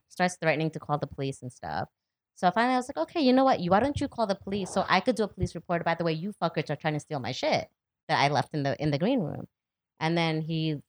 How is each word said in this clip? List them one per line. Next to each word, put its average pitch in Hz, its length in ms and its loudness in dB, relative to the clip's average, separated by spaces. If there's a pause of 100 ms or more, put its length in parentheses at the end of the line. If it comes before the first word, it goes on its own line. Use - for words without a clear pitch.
starts 180 300 -2
threatening 160 340 2
to 160 80 -10
call 147 180 -4
the 143 100 -4
police 135 340 -6
and 127 100 -10
stuff. 80 380 -6 (460)
So 180 160 2
finally 247 240 2
I - 20 2
was 247 120 -4
like, 285 80 -10
"Okay, 320 240 -2
you 254 120 6
know 262 100 6
what? 262 160 4
You, 175 120 0
why 196 100 6
don't 285 180 -2
you 285 80 -2
call - 200 -2
the 196 80 0
police 196 360 -6
so 196 160 0
I 180 140 6
could 240 140 2
do 220 80 0
a 196 40 -2
police 185 280 -6
report 170 260 -2
about 165 160 0
the 175 80 -2
way 165 80 2
you 170 180 -6 (100)
fuckers 165 280 -2
are 147 80 -2
trying 156 160 -2
to 147 60 -2
steal 147 200 -8
my 117 140 -6
shit - 340 0 (400)
that 147 120 2
I 139 100 4
left 135 240 0
in 147 100 -2
the, 139 180 -2
in 151 100 0
the 143 60 0
green 226 220 0
room?" - 280 -6 (520)
And 165 180 0
then 160 240 0
he 156 360 -2 (120)